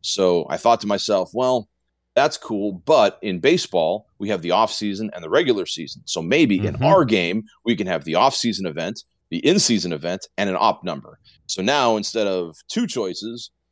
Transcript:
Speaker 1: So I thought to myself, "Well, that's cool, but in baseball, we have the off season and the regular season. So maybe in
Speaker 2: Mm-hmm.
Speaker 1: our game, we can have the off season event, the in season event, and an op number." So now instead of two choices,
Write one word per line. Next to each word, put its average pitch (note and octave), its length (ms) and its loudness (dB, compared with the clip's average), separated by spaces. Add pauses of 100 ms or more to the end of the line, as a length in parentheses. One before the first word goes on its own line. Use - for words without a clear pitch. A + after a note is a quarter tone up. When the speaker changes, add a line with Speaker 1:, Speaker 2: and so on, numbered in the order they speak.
Speaker 1:
So F2+ 500 0
I D2+ 60 -4
thought A2+ 240 2
to G#2 80 -6
myself, G2 440 0
"Well, B2+ 360 0 (480)
that's C#3+ 200 2
cool, G2+ 500 -6
but C#3+ 360 4
in F#2 180 -4
baseball, F#2+ 680 2 (140)
we G2+ 80 -6
have G2+ 140 -2
the E2+ 100 -2
off G#2+ 200 2
season G#2 420 -6
and F2 100 -14
the - 40 -10
regular B2+ 380 2
season. - 400 -12
So E2+ 160 -6
maybe G#2 420 2
in - 100 -2
Speaker 2:
Mm-hmm. G#2+ 100 -4
Speaker 1:
our E3+ 200 6
game, G2+ 380 0 (220)
we A#2 100 2
can F#2+ 140 -4
have D#2+ 160 -2
the D#2+ 100 -4
off B2 220 4
season G2+ 300 -2
event, E2 360 -6 (280)
the E2 140 -4
in F#3 140 4
season F#2+ 340 0
event, E2+ 340 -6 (120)
and G2+ 120 -2
an F#2 80 -2
op G#2 260 2
number." D#2 340 -10 (280)
So - 160 -6
now B2 340 2
instead G#2+ 320 -2
of F2+ 280 -4 (120)
two A#3 180 -2
choices, A2+ 640 -8 (220)